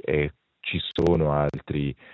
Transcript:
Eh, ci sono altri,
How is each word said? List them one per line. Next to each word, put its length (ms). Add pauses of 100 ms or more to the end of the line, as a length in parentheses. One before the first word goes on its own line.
Eh, 300 (340)
ci 140 (140)
sono 400
altri, 600 (200)